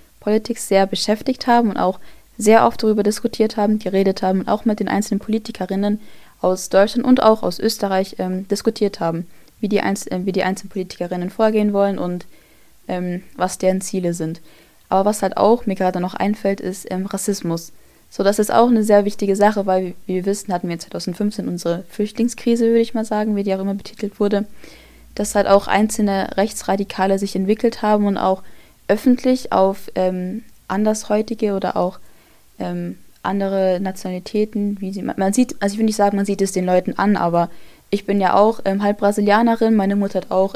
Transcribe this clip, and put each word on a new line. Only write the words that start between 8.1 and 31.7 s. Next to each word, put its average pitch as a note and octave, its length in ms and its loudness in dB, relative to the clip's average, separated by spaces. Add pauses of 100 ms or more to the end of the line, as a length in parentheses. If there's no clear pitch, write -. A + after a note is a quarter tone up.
ähm, F#3 300 -4
diskutiert G3+ 500 -2
haben, E3 260 -2 (360)
wie G3+ 80 -2
die G3+ 120 2
einz-, G3 260 -4
äh, F#3 180 -4
wie G3 60 -2
die F#3 120 0
einzelnen F#3+ 260 -4
Politikerinnen F3+ 600 -6
vorgehen G#3+ 440 2
wollen G3 240 2
und, F3+ 280 -6 (640)
ähm, F3+ 360 -4 (120)
was F3+ 220 -4
deren F#3 240 2
Ziele F3+ 320 -2
sind. D#3+ 280 -6 (480)
Aber F#3+ 160 2
was G#3+ 160 0
halt F#3+ 160 -2
auch G#3+ 280 4
mir G3 100 -2
gerade F#3 260 0
noch F3+ 120 -4
einfällt, G3+ 460 -2
ist, - 320 -10
ähm, F#3 140 -4
Rassismus. F3+ 640 -4 (400)
So, - 120 -4
das G3+ 160 4
ist G#3 120 0
auch A#3 180 6
eine A3 140 4
sehr G#3 220 4
wichtige G3 300 0
Sache, G3+ 320 2
weil, F#3 260 0 (140)
wie F#3 80 -2
wir F#3 100 -2
wissen, G3+ 260 -4
hatten F3 160 -2
wir E3+ 120 -4
zweitausendfünfzehn F#3 680 -6
unsere F3 420 -4
Flüchtlingskrise, A#3 760 0
würde A#3 140 4
ich A3+ 160 0
mal A3+ 100 -2
sagen, G#3+ 300 -2
wie G3+ 80 -2
die G3 100 -2
auch F#3+ 60 -2
immer G3 160 -2
betitelt - 440 -10
wurde, G3+ 260 0 (680)
dass - 220 -4
halt G3+ 100 4
auch G3+ 220 4
einzelne G3+ 680 0
Rechtsradikale G3 840 0
sich G3 160 -4
entwickelt G#3 480 0
haben G#3 240 2
und G3 100 0
auch F#3+ 240 0 (460)
öffentlich B3+ 640 2
auf, F#3+ 420 2
ähm, F#3 500 -2 (240)
Andershäutige G#3+ 840 0
oder F#3+ 220 -2